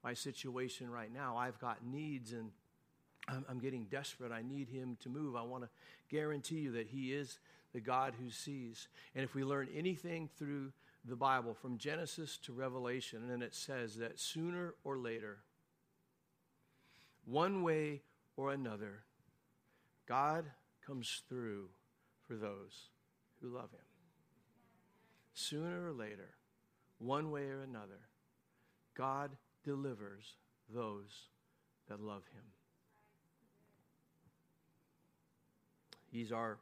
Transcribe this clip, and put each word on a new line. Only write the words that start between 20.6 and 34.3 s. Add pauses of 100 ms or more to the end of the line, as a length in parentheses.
comes
through (580)
for
those (520)
who
love
him. (1500)
Sooner
or
later, (680)
one
way
or
another, (960)
God (320)
delivers (380)
those (600)
that
love (120)
him. (3750)